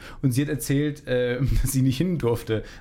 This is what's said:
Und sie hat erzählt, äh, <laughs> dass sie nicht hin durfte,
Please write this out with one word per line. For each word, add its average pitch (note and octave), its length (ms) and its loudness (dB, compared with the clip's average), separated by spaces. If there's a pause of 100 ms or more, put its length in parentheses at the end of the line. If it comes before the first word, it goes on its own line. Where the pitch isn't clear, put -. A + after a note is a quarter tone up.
(220)
Und C3 100 4
sie B2+ 100 2
hat D3 60 -2
erzählt, C#3+ 580 -2
äh, B2 320 0 (120)
<laughs> - 120 4
dass - 100 0
sie C3+ 100 2
nicht C3 160 2
hin F3 200 0
durfte, A2+ 460 0 (160)